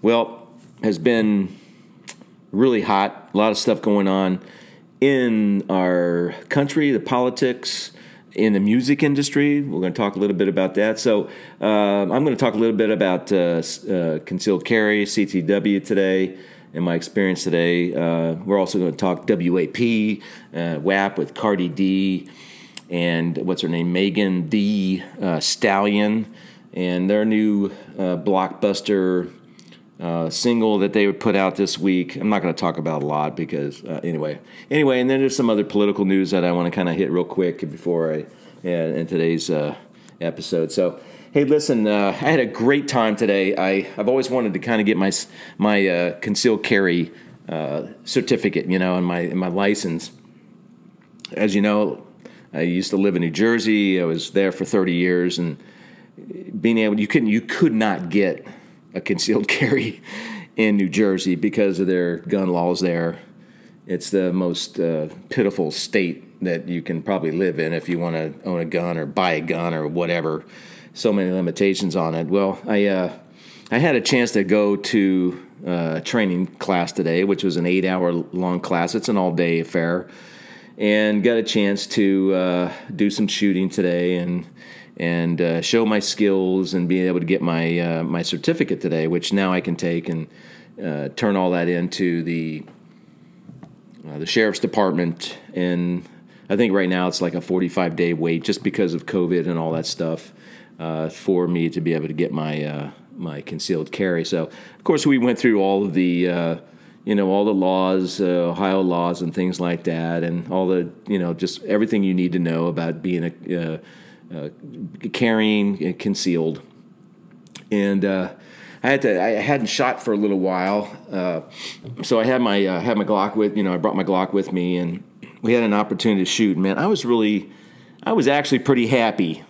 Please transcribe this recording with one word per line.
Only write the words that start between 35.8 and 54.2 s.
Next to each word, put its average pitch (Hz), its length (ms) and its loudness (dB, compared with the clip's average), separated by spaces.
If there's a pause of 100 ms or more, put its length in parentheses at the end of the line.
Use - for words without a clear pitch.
news 95 240 2
that 92 140 2
I 87 80 2
wanna 87 180 0
kinda 87 240 -2
hit 82 160 0
real 87 140 2
quick 90 360 -2 (120)
before 82 420 -2
I, 76 120 -6 (380)
uh, 90 60 -4
in 82 380 -2
today's, 82 420 0
uh, 76 260 -2 (460)
episode. 82 500 -4
So, 90 280 0 (320)
hey, 143 120 4
listen, 139 440 2
uh, 104 220 2
I 120 200 -2
had 160 100 4
a 123 60 2
great 139 420 0
time 110 280 2
today. 101 420 2
I, 95 300 0 (100)
I've 104 100 -2
always 127 220 0
wanted 120 240 0
to - 60 -4
kinda 113 240 0
get 104 120 2
my 95 120 0
s-, - 180 -2 (320)
my, 101 300 4
uh, 87 320 0
concealed 110 420 0
carry, 87 500 2 (380)
uh, 76 380 -6 (180)
certificate, 110 640 0
you 92 80 2
know, 92 180 0
and 90 120 0
my, 87 140 -2
and 87 180 -2
my 90 80 -2
license. 92 640 -2 (1200)
As 101 220 0
you 101 80 4
know, 104 400 0 (500)
I 73 80 -4
used 90 300 0
to 101 60 0
live 98 180 2
in 87 80 0
New 82 80 0
Jersey. 104 680 2
I 87 60 2
was 82 260 -2